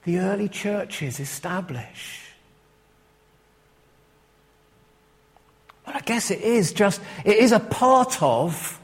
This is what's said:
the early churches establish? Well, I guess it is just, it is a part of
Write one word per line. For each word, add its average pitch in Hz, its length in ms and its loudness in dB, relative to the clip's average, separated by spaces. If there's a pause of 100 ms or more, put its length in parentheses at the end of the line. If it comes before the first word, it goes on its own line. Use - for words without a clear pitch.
the 175 120 0
early 196 280 -2
churches 196 720 -6
establish? 175 1080 -10 (3500)
Well, - 100 -10
I - 40 -6
guess 226 300 -4
it 180 100 -4
is 220 320 2
just, 202 300 2 (240)
it 208 100 6
is 226 160 8
a 220 80 6
part 254 640 2
of 143 600 0